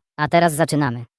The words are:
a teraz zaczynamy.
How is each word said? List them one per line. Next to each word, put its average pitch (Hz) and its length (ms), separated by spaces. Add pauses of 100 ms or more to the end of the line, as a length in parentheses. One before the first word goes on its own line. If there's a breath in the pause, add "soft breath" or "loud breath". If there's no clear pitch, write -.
(180)
a 151 100
teraz 170 260
zaczynamy. 139 520 (140)